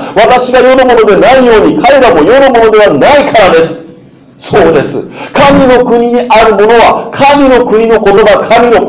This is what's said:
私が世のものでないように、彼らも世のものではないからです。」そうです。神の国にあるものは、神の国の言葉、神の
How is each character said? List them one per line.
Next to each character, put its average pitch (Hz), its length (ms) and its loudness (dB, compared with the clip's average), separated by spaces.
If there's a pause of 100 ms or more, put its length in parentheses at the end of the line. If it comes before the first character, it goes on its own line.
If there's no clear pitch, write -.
(160)
私 247 360 0
が 254 80 2
世 254 160 2
の 262 100 2
も 247 80 2
の 226 100 2
で 196 160 2
な 226 200 2
い 254 60 2
よ 226 140 2
う 170 80 0
に、 - 140 -4
彼 269 180 2
ら 233 160 2
も 147 80 0
世 233 160 2
の 269 120 2
も 233 140 2
の 220 60 2
で 214 80 2
は 202 140 2
な 240 260 0
い - 60 -2
か - 140 -2
ら 185 120 2
で 165 120 2
す。」 - 200 -10 (540)
そ - 220 -4
う 165 140 0
で 139 100 -2
す。 - 260 -10 (240)
神 277 340 0
の 247 180 0
国 240 260 -2
に 240 80 -2 (100)
あ 220 160 2
る 214 100 -2
も 196 60 -2
の 220 140 2
は、 - 360 0
神 277 380 0
の 247 160 2
国 226 220 -2
の 226 160 0
言 196 100 0
葉、 202 300 2
神 240 260 0
の 220 200 0